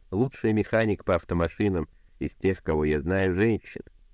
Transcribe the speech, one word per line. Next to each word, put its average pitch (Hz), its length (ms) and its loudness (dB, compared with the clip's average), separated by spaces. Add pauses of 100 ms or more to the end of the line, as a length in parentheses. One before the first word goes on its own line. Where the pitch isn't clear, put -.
(120)
лучший 110 420 0
механик 107 500 0
по 92 120 2
автомашинам 85 760 0 (300)
из 71 140 -4
тех, - 280 -2
кого 78 240 0
я 76 160 0
знаю, 95 320 0
женщин. 107 480 -2 (320)